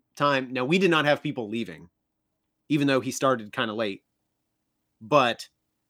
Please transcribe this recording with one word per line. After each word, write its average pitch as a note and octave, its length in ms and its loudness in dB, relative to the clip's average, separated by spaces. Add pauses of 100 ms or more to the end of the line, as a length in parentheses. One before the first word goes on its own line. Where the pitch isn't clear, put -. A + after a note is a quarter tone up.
(160)
time, C3+ 360 0
now B2+ 120 -2
we E3 140 2
did F#3 120 4
not D#3 140 2
have C#3+ 180 2
people B2 260 -6
leaving, F#2 420 -8 (800)
even C#3+ 200 2
though C3 120 4
he B2 120 -6
started B2 400 -2
kinda A2+ 220 -4
late. G#2 280 -4 (1000)
But A#2 480 2 (420)